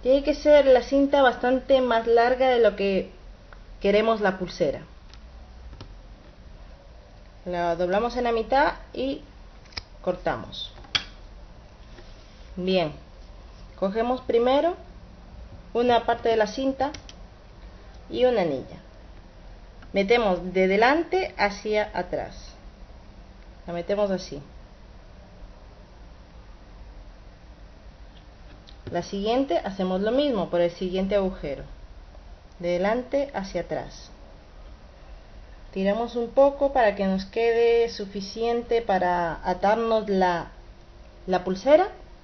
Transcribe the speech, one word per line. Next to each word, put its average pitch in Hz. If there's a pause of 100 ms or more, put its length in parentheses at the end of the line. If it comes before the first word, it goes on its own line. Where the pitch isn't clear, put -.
Tiene 277
que 302
ser 294
la 254
cinta 277
bastante 254
más 226
larga 247
de 247
lo 208
que 196 (680)
queremos 214
la 190
pulsera. 156 (2750)
La 175
doblamos 208
en 247
la 233
mitad 269 (200)
y 277 (800)
cortamos. - (1800)
Bien, 180 (840)
cogemos 226
primero 262 (1000)
una 233
parte 233
de 226
la 214
cinta 269 (1160)
y 240
una 233
anilla. 143 (1160)
Metemos 196
de 190
delante 294
hacia 208
atrás. - (1300)
La 170
metemos 202
así. 147 (4000)
La 175
siguiente 240
hacemos 190
lo 220
mismo 254
por 175
el 175
siguiente 190
agujero. 185 (920)
De 175
delante 247
hacia 190
atrás. - (1600)
Tiramos 220
un 233
poco 277
para 220
que 196
nos 190
quede 233
suficiente 226
para 180
atarnos 220
la, 180 (760)
la 185
pulsera. 285 (360)